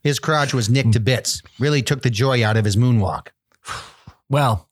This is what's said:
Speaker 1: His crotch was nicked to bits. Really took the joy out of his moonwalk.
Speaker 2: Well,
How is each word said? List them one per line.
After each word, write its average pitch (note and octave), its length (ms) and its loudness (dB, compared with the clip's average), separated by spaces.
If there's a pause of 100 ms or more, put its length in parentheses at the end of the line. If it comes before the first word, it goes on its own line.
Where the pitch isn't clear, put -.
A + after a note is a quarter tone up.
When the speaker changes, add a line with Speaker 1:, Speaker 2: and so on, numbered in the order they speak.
Speaker 1:
His C#3+ 160 -2
crotch D3 340 -2
was A2+ 160 -2
nicked A#2+ 220 2
to A2+ 80 2
bits. - 420 -2 (160)
Really C#3+ 240 0
took C#3 200 -4
the B2 80 0
joy A#2+ 340 0
out G#2+ 120 2
of G#2+ 80 2
his G2+ 120 0
moonwalk. A2 520 0 (1000)
Speaker 2:
Well, C3+ 440 0